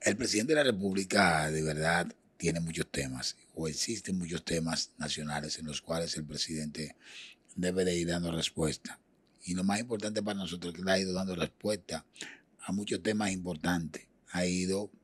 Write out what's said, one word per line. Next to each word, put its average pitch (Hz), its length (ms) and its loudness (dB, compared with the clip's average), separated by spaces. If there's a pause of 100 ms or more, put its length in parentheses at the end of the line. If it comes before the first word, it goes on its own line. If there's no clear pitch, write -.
el - 160 2
presidente 117 360 2
de 147 120 6
la - 0 -
República 95 840 4
de 78 140 0
verdad 78 500 2 (240)
tiene 85 240 2
muchos 82 300 -4
temas, - 460 -4 (180)
o - 140 -2
existen 107 480 -2
muchos 85 260 -4
temas 80 540 0
nacionales 76 600 -4
en 80 80 -8
los 73 160 -6
cuales 82 340 -2
el 78 80 -4
presidente 76 720 -4 (580)
debe 90 300 2
de 90 100 4
ir 85 140 2
dando 85 240 0
respuesta. - 640 -2 (460)
Y 90 80 -4
lo 92 100 0
más 101 160 4
importante 107 440 -2
para 101 160 -2
nosotros 87 340 -4
es 87 60 -10
que 90 40 -6
le 95 80 2
ha 95 80 6
ido 92 140 0
dando 92 240 -2
respuesta 85 720 -4 (540)
a - 120 -6
muchos 104 300 -2
temas 107 280 2
importantes. 90 760 -2 (240)
Ha 90 160 2
ido 92 440 0 (140)